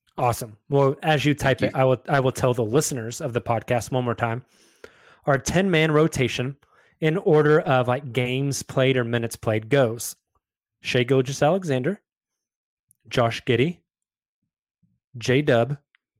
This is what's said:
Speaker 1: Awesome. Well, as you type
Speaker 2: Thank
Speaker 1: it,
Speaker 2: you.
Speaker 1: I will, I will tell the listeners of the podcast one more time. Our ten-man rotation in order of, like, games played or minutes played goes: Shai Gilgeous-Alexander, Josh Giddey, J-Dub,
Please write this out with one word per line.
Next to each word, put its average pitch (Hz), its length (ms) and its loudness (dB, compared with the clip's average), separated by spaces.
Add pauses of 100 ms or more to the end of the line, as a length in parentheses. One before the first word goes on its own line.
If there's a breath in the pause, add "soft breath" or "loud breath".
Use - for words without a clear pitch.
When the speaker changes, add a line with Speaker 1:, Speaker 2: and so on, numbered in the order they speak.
(160)
Speaker 1:
Awesome. 117 400 -4 (120)
Well, 139 340 2
as 151 220 0
you 147 100 2
type 135 240 0
Speaker 2:
Thank - 140 -2
Speaker 1:
it, - 40 -8
Speaker 2:
you. 139 60 2
Speaker 1:
I - 20 4
will, 127 240 0
I 143 120 2
will 131 120 0
tell 127 220 0
the 120 100 -2
listeners 123 560 -4
of 143 120 -8
the 117 80 -2
podcast 117 500 -4
one 127 140 -2
more 120 100 -2
time. 117 300 -6 (840 loud breath)
Our 139 120 2
ten-man 160 520 2
rotation 139 640 0 (440 soft breath)
in 160 180 0
order 151 420 4
of, 127 280 2
like, 127 240 -4
games 127 500 -2
played 131 340 0
or 123 60 2
minutes 117 320 -2
played 110 340 -2
goes: 120 460 0 (680)
Shai 127 200 0
Gilgeous-Alexander, 139 1000 0 (1080)
Josh 117 340 0
Giddey, 131 360 0 (1400)
J-Dub, 127 580 0 (440)